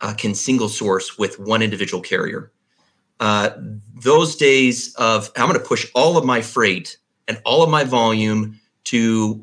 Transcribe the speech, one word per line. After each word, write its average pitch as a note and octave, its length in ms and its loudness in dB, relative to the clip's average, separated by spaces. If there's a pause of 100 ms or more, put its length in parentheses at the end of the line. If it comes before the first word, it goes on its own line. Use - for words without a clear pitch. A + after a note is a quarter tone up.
uh, A2 140 -6
can G#2+ 200 -4
single A#2 340 -2
source G2+ 480 -4
with G2+ 220 -4
one A2 240 -2
individual G2 400 -4
carrier. - 480 -6 (720)
Uh, G#2 300 0 (520)
those D#3 320 4
days C3 600 2
of, A2+ 400 0
"I'm B2 100 2
gonna B2 140 0
push - 340 -4
all D#3+ 240 4
of C#3+ 60 2
my B2 180 0
freight G#2 540 -2 (320)
and A2 160 -8
all C3+ 180 4
of E3 80 4
my D3+ 140 2
volume A2 720 0 (260)
to A2 580 0